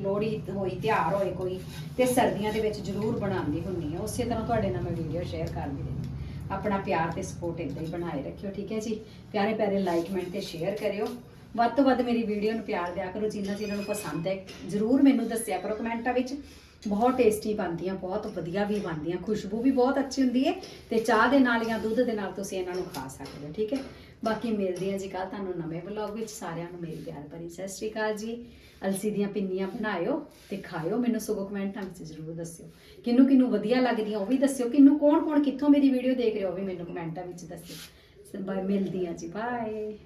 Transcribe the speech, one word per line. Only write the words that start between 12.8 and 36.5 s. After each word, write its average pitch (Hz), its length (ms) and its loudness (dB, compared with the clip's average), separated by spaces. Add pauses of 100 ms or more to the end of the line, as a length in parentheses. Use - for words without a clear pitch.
ਦਿਆ 190 180 -4
ਕਰੋ। 214 160 -2
ਜਿਨ੍ਹਾਂ 202 280 -4
ਜਿਨ੍ਹਾਂ 202 220 -4
ਨੂੰ 202 80 -4
ਪਸੰਦ 170 420 -4
ਹੈ 190 80 0 (340)
ਜ਼ਰੂਰ 220 320 4
ਮੈਨੂੰ 233 260 4
ਦੱਸਿਆ 214 320 -4
ਕਰੋ 214 160 -4
ਕੁਮੈਂਟਾਂ 233 380 -2
ਵਿੱਚ। 254 200 0 (540)
ਬਹੁਤ 233 300 4
ਟੇਸਟੀ 214 360 4
ਬਣਦੀਆਂ, 180 420 -2
ਬਹੁਤ 196 320 -6
ਵਧੀਆ 175 380 -2
ਵੀ 208 140 0
ਬਣਦੀਆਂ, 165 380 -4
ਖੁਸ਼ਬੂ 214 440 -4
ਵੀ 262 100 4
ਬਹੁਤ 254 280 4
ਅੱਛੀ 269 220 0
ਹੁੰਦੀ 254 260 4
ਹੈ 370 60 2 (360)
ਤੇ 220 100 2
ਚਾਹ 254 320 6
ਦੇ 277 80 8
ਨਾਲ 233 260 6
ਜਾਂ 220 140 0
ਦੁੱਧ 220 220 2
ਦੇ 240 120 2
ਨਾਲ 196 180 -2
ਤੁਸੀਂ 190 280 -6
ਇਹਨਾਂ 180 160 -4
ਨੂੰ 180 100 -2
ਖਾ - 220 -8
ਸਕਦੇ 143 400 -12
ਹੋ। 160 60 -10
ਠੀਕ 214 200 -2
ਹੈ, 269 60 0 (460)
ਬਾਕੀ 220 260 0
ਮਿਲਦੇ 190 400 0
ਹਾਂ 196 80 -2
ਜੀ 190 80 -6
ਕੱਲ੍ਹ 185 220 -6
ਤੁਹਾਨੂੰ 196 280 -6
ਨਵੇਂ 165 240 -6
ਵਲੌਗ 208 300 -6
ਵਿੱਚ। 220 180 -6
ਸਾਰਿਆਂ 170 420 -8
ਨੂੰ 175 100 -12
ਮੇਰੀ 160 240 -8
ਪਿਆਰ 147 260 -10
ਭਰੀ 170 180 -10
ਸਤਿ 185 180 -10
ਸ਼੍ਰੀ 214 220 -6
ਅਕਾਲ 214 280 -2
ਜੀ। 226 200 -8 (480)
ਅਲਸੀ 196 260 0
ਦੀਆਂ 202 180 0
ਪਿੰਨੀਆਂ 190 400 -2
ਬਣਾਇਓ 214 500 -2 (300)
ਤੇ 202 100 -6
ਖਾਇਓ, 170 380 -2
ਮੈਨੂੰ 220 240 2
ਸਗੋਂ 196 240 -2
ਕੁਮੈਂਟਾਂ 196 380 -4
ਵਿੱਚ 170 200 -10
ਜ਼ਰੂਰ 156 320 -10
ਦੱਸਿਓ - 340 -10 (360)
ਕਿਹਨੂੰ 247 220 8
ਕਿਹਨੂੰ 254 220 8
ਵਧੀਆ 214 320 4
ਲੱਗਦੀਆਂ, 214 380 2
ਉਹ 196 60 0
ਵੀ 254 120 2
ਦੱਸਿਓ। 247 320 2
ਕਿਹਨੂੰ, 285 300 10
ਕੌਣ 294 200 8
ਕੌਣ 294 240 2
ਕਿੱਥੋਂ 294 260 2
ਮੇਰੀ 277 200 8
ਵੀਡੀਓ 254 260 2
ਦੇਖ 220 200 2
ਰਹੇ 202 80 -2
ਹੋ, 185 60 0
ਉਹ 170 60 -4